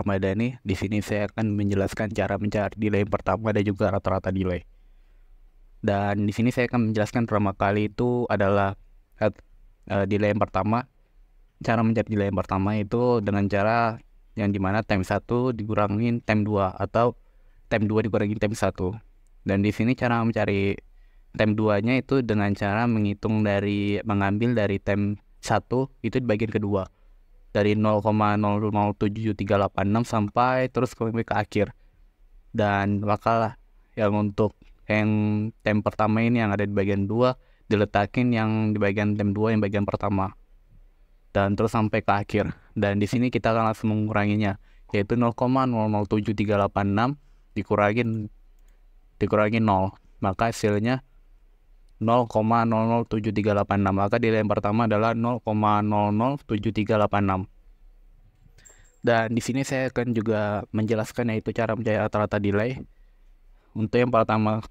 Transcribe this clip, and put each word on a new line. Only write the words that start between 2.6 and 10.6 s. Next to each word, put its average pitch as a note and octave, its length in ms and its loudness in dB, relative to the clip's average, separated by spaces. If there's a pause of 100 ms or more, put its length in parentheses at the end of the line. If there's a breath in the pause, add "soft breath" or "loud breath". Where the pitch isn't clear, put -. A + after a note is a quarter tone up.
delay G#2 320 0
yang F#2+ 80 -6
pertama G#2 400 -2
dan G#2 80 2
juga G2+ 240 0
rata-rata F#2+ 400 -2
delay. F#2 320 -2 (1200)
Dan G2+ 480 0
di G#2 80 -2
sini A#2 160 2
saya B2 160 0
akan A2+ 240 0
menjelaskan G#2+ 320 0
pertama G#2 320 0
kali G#2 320 0
itu A#2+ 400 -2
adalah, G2 480 0 (400)
eh, G#2+ 160 0 (720)
delay G#2 320 2
yang G#2 80 0
pertama. G#2 400 -2 (800)